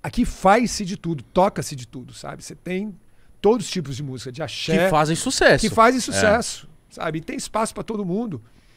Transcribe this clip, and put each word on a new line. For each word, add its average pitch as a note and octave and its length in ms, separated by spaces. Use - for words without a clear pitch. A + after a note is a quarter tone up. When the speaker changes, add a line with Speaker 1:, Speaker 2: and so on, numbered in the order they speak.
Speaker 1:
aqui A#3+ 200
faz-se G#3 600
de F#3+ 120
tudo, E3 260
toca-se F3+ 520
de B2 120
tudo, A#2+ 260
sabe? - 300
Você - 120
tem F#3 400
todos G#3 260
os - 60
tipos C#3 260
de D3 60
música, B2+ 280
de D#3 120
axé, D#3+ 420
Speaker 2:
Que F#3+ 60
fazem D#3 240
sucesso. A3+ 520
Speaker 1:
que - 60
fazem A#3 240
Speaker 3:
É. A3+ 40
Speaker 1:
sucesso, G#3+ 680
sabe? D#3+ 260
E D#3+ 40
tem - 140
espaço A3 380
pra G#3+ 80
todo G#3 240
mundo. F#3 340